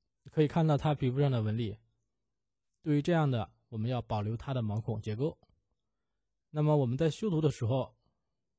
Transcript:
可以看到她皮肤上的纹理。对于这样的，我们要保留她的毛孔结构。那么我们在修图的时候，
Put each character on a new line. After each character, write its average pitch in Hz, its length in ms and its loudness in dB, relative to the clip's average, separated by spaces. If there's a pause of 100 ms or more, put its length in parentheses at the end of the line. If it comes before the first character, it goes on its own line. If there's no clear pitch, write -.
(300)
可 156 120 0
以 147 60 2
看 160 180 2
到 151 100 4
她 151 180 0
皮 135 160 -2
肤 135 100 0
上 143 100 2
的 123 100 0
纹 107 160 0
理。 110 220 -4 (1040)
对 147 160 2
于 143 40 0
这 175 120 0
样 156 160 2
的， 113 200 -2 (200)
我 113 80 -8
们 113 120 -2
要 123 120 -2
保 110 180 -2
留 110 160 -2
她 139 160 -8
的 127 80 -2
毛 107 180 -2
孔 110 220 -4
结 107 160 -6
构。 143 220 -4 (1120)
那 151 120 -2
么 151 140 4
我 143 80 4
们 123 140 0
在 165 100 2
修 214 220 -2
图 160 100 2
的 156 100 4
时 - 140 -4
候， 127 300 -2 (640)